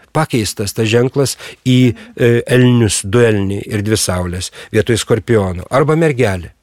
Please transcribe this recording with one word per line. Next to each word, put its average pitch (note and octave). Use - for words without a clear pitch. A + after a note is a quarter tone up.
pakeistas A2+
tas A2+
ženklas B2
į, B2+
e, A#2+
elnius, B2
du A2
elniai G2+
ir G#2
dvi G#2+
saulės F2+
vietoj A2
skorpiono. G2
Arba C#3+
mergelė. B2